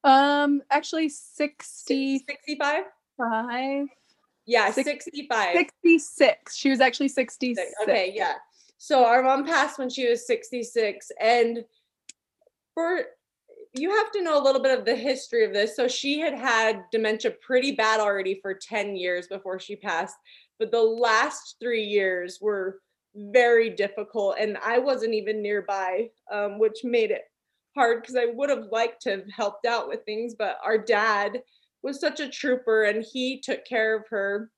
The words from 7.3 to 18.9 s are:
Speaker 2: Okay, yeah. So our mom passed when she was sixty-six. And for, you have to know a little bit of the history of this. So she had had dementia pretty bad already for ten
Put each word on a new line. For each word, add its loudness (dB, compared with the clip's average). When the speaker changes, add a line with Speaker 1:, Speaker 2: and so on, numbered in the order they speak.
Speaker 2:
Okay, 2
yeah. -2
So 4
our 6
mom 2
passed 0
when -4
she -2
was 0
sixty-six. -4
And 4
for, 0
you -2
have 2
to -2
know 2
a -6
little 4
bit 2
of -4
the 2
history 0
of -2
this. 0
So 0
she -2
had -2
had 0
dementia 0
pretty 2
bad 2
already 0
for -6
ten -6